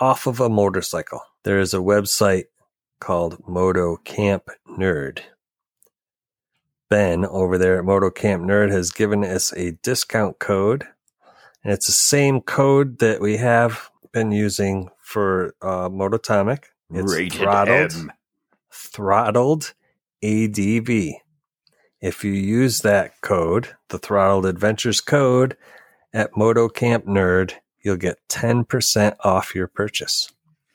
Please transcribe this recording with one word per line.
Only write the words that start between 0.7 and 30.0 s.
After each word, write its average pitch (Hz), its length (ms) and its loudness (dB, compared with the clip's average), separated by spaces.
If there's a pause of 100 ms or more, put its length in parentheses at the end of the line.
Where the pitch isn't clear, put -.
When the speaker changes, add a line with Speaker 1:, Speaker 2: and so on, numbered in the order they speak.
Speaker 1:
there 98 160 2
is 95 140 0
a 95 40 0
website 98 640 2 (560)
called 85 360 -4 (100)
Moto 90 520 0
Camp 101 500 -2 (200)
Nerd. 78 520 -2 (1700)
Ben 95 340 2
over 92 340 -2
there 92 200 2
at 87 60 -6
Moto 98 260 2
Camp 95 340 -2
Nerd 101 260 2
has 90 200 -2
given 104 340 0
us 92 280 -4
a 87 200 -6 (100)
discount 113 580 -4
code, 104 440 0 (800)
and 104 100 -2
it's - 140 -2
the - 60 -2
same 139 480 2
code 139 580 2
that 110 220 2
we 104 160 0
have 117 540 0 (220)
been 110 200 -2
using 98 560 -2 (120)
for, 95 640 -2
uh, 92 260 -4
Mototomic. 101 760 -2 (260)
It's 92 240 -2
Speaker 2:
Rated 87 200 -4
Speaker 1:
throttled, 95 580 2
Speaker 2:
M. 80 200 -12 (600)
Speaker 1:
throttled 117 1000 0 (480)
A 107 260 0
D 104 320 0
V. 110 400 -2 (800)
If - 240 -6
you 101 80 -2
use 107 500 0
that 101 400 2
code, 92 480 0 (180)
the 92 100 -8
Throttled 98 480 2
Adventures 101 540 0
code 131 560 2 (580)
at 110 220 -2
Moto 113 320 4
Camp 117 380 0
Nerd, 92 460 2 (300)
you'll 98 140 0
get 87 220 -4 (100)
ten 117 360 0
percent 107 600 0
off 95 300 0
your 92 120 -4
purchase. - 640 -6 (420)